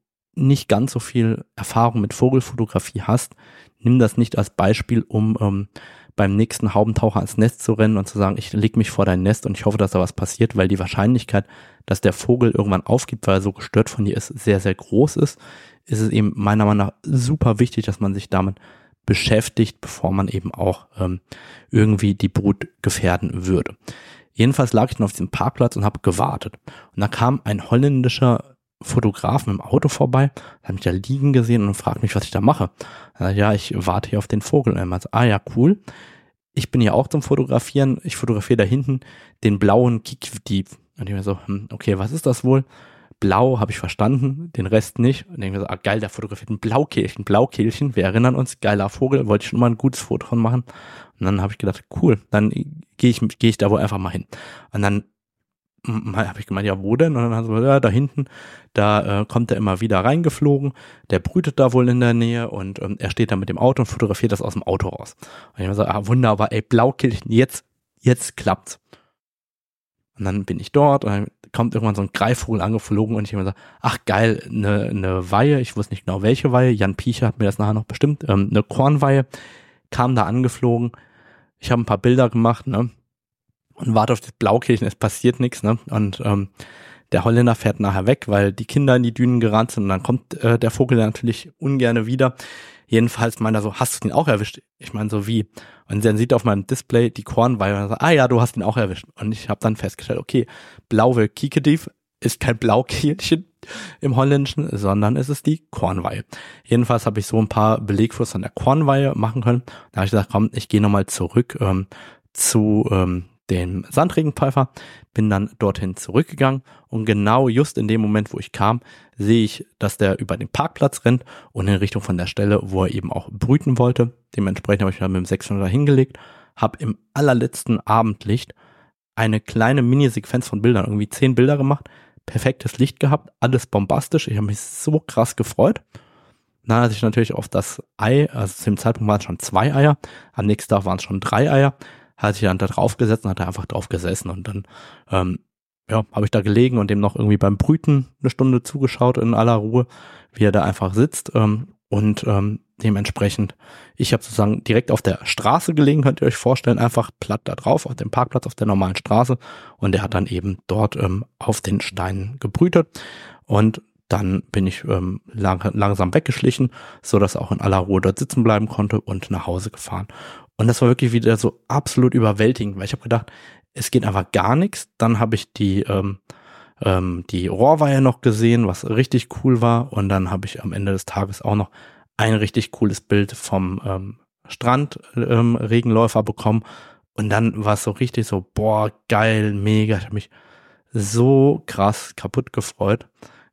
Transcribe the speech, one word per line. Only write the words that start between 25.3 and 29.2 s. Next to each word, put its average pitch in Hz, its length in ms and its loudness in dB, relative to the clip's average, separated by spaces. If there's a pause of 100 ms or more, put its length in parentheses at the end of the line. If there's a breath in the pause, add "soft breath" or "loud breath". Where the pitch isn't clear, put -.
und 101 100 -2
hab - 180 -4
gewartet. - 560 -2 (360 loud breath)
Und 98 60 -4
da 104 60 2
kam 123 360 0
ein 104 280 -4
holländischer 127 840 2 (240)
Fotograf - 640 -2